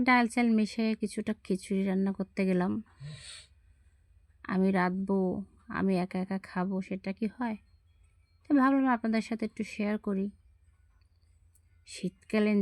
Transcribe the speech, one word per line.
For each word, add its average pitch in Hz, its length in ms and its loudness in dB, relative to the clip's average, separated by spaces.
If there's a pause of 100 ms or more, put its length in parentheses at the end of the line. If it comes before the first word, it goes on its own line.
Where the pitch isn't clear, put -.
ডাল 247 260 6
চাল 240 140 2 (100)
মিশিয়ে 220 340 0 (100)
কিছুটা 214 320 -4 (100)
খিচুড়ি 190 460 -2
রান্না 190 280 0
করতে 196 320 -6
গেলাম। 185 220 2 (1800)
আমি 190 140 4 (100)
রাঁধবো, 190 420 0 (600)
আমি 190 140 2 (100)
একা 185 160 -6
একা 185 180 -4 (120)
খাবো, 185 320 -2
সেটা 190 320 -6
কি 226 120 -6 (100)
হয়? 226 220 -6 (840)
তাই - 180 -4
ভাবলাম 269 380 4
আপনাদের 226 320 0
সাথে 220 220 -4
একটু - 140 -6 (100)
শেয়ার 208 220 -2 (120)
করি। 196 180 0 (1600)
শীতকালীন 214 760 -2